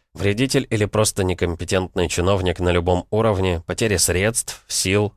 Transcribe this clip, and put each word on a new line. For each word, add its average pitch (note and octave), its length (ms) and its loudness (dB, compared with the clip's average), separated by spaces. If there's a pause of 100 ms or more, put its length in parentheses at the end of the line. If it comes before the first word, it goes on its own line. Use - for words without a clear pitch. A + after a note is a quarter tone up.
(140)
вредитель A2 560 0
или G#2+ 160 0
просто G#2+ 360 0
некомпетентный F2+ 840 -2
чиновник F2+ 500 0
на F2+ 120 2
любом F2 400 2
уровне, F#2+ 560 0
потери G2 320 0
средств, F#2+ 680 -2
сил, G2 480 0